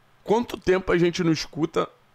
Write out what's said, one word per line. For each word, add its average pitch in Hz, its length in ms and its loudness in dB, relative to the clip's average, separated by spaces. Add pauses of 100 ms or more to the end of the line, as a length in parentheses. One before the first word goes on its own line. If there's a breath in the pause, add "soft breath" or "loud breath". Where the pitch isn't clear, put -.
(220)
Quanto 233 360 0
tempo 185 340 0
a 175 60 2
gente 175 260 2
não 160 80 4
escuta - 560 -4 (260)